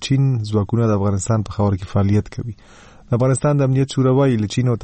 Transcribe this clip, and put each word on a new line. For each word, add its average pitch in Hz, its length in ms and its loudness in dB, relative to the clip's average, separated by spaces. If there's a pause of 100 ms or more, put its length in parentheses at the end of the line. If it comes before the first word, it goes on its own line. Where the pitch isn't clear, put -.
چین 135 160 2 (280)
ځواکونه 107 360 0
د 110 120 2
افغانستان 101 500 0
په - 80 -14
خاوره 101 240 0
کې 98 120 -14
فعالیت 101 440 0
کوي. 113 180 -10 (560)
د - 80 0
افغانستان 135 420 2
د 135 80 2
امنیت 135 280 0
شورا 131 220 2
وایي، 135 260 2
له 101 100 -4
چین 123 180 0
او 110 120 -2